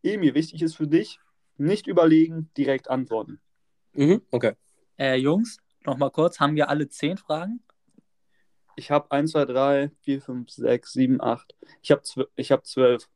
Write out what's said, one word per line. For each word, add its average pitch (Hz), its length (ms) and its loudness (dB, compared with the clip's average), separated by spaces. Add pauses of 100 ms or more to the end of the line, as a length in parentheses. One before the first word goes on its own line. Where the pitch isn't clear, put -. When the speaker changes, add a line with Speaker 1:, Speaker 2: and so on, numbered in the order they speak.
Speaker 1:
Emi, 175 320 0
wichtig 160 260 -2
ist 160 140 -4
für 156 120 -4
dich, 170 320 0 (380)
nicht 185 300 -2
überlegen, 160 680 4
direkt 135 360 -2
antworten. 113 480 -6 (540)
Speaker 2:
Mhm, 160 360 2
okay. 120 240 0 (460)
Speaker 3:
Äh, 135 160 0
Jungs, 165 420 0 (260)
noch 131 140 -4
mal 139 140 -2
kurz, 165 280 0
haben 151 160 2
wir 147 140 0
alle 147 200 -2
zehn 165 280 -4
Fragen? 180 420 -6 (1160)
Speaker 1:
Ich - 160 -10
hab 143 200 0
eins, 143 200 0
zwei, 151 140 2
drei, 139 440 0 (120)
vier, 139 200 -4
fünf, 123 300 -12
sechs, 120 420 -2
sieben, 127 300 2
acht. - 320 -6 (260)
Ich - 80 -16
hab - 140 4
zw-, - 320 -8
ich 127 160 -4
hab 131 160 0
zwölf. 123 480 2